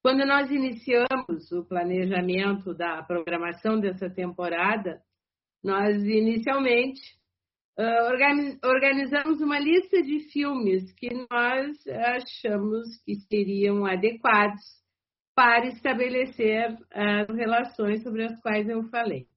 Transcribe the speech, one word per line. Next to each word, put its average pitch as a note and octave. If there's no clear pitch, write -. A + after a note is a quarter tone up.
Quando C4+
nós C#4
iniciamos B3+
o F3
planejamento F#3
da D#3+
programação E3+
dessa F#3
temporada, F3+
nós G3+
inicialmente, A#3+
ah, A#3
organi-, C#4+
organizamos C#4
uma C#4+
lista F4
de D4
filmes A3+
que A#3+
nós C4
achamos A3+
que G#3
seriam G3+
adequados G#3
para A#3+
estabelecer A#3+
as G#3
relações A3+
sobre A3
as A3+
quais G#3+
eu A3+
falei. A3